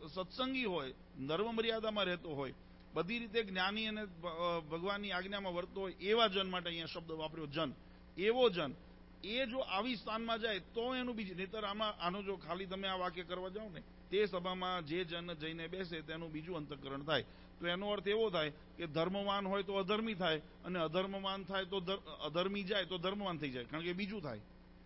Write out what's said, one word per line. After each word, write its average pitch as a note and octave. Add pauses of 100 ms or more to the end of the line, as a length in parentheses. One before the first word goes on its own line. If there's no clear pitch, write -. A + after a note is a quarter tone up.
(140)
સત્સંગી B3+
હોય, D#3 (320)
ધર્મ G#3
મર્યાદામાં A3
રહેતો F3
હોય, C#3 (400)
બધી F3
રીતે A3+
જ્ઞાની G3
અને G#3+
ભ-, F3
અ, E3+
ભગવાનની F#3+
આજ્ઞામાં F#3+
વર્તતો F3+
હોય F#3+
એવા A3
જન F#3+
માટે F3
અહીંયા E3+
શબ્દ E3
વાપર્યો, D#3
જન. C#3+ (460)
એવો A#3
જન, E3 (500)
એ A#3+
જો A#3+
આવી A#3
સ્થાનમાં A3+
જાય G#3+
તો A#3
એનું B3
બીજું, F#3+
નહીંતર F#3+
આમાં, G#3
આનો F3
જો G3
ખાલી F3
તમે F#3+
આ F#3+
વાક્ય F3+
કરવા F3+
જાઓ G#3+
ને, D#3+ (280)
તે G#3
સભામાં F#3
જે E3+
જન E3+
જઈને E3
બેસે F3
તેનું D#3+
બીજું D#3
અંતઃકરણ C#3
થાય. C#3+ (360)
તો E3+
એનો F#3
અર્થ G3+
એવો G#3+
થાય D#3 (260)
કે E3+
ધર્મવાન G3
હોય G3
તો G3
અધર્મી G#3
થાય E3 (260)
અને F3+
અધર્મવાન F#3+
થાય F#3+
તો F#3+
ધર-, F3
અધર્મી F3+
જાય F#3+
તો F3+
ધર્મવાન F#3+
થઈ C#3+
જાય, B2
કારણ D3+
કે F3
બીજું G3
થાય, B2 (460)